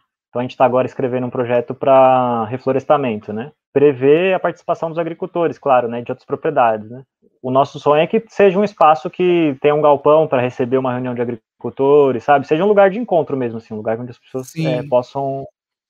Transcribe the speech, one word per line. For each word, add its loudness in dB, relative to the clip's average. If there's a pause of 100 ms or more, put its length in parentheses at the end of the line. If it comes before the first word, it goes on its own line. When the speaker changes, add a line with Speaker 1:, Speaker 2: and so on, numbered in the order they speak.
(280)
Speaker 1:
Então -8
a -4
gente -10
tá 2
agora 2
escrevendo -6
um -8
projeto -4
pra 2
reflorestamento, -2
né? -10 (200)
Prever 2
a -2
participação -6
dos -8
agricultores, -6
claro, 2
né, -8
de -10
outras -12
propriedades, -2
né? -18 (400)
O -6
nosso 0
sonho 2
é 0
que -2
seja 2
um 2
espaço 2
que 0
tenha 2
um 0
galpão 4
pra 0
receber -2
uma -2
reunião -6
de -6
agricultores, 0
sabe? 2
Seja 0
um 2
lugar 6
de -4
encontro -2
mesmo, -6
assim, -14
um -10
lugar -4
onde -14
as -20
pessoas, -12
Speaker 2:
Sim. -6
Speaker 1:
é, -2
possam -4 (440)